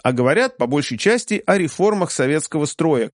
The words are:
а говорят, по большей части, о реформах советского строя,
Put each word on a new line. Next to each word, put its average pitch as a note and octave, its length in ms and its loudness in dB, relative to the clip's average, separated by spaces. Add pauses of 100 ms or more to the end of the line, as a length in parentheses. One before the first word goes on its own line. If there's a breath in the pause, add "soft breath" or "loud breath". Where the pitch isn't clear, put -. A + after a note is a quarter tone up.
а B2+ 80 2
говорят, D3+ 460 0
по A#2+ 100 -2
большей C#3 300 -2
части, G#3+ 480 0
о G3 120 2
реформах F#3 540 0
советского D3 540 -2
строя, D3 480 0